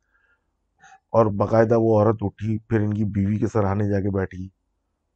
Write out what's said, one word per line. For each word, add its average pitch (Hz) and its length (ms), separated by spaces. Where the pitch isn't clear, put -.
और 113 160
बाकायदा 107 480
वो 113 220
औरत 110 240
उठी, 104 360
फिर 110 240
इनकी 104 220
बीवी 101 340
के 110 80
सरहाने 101 420
जाके 101 220
बैठी, 95 420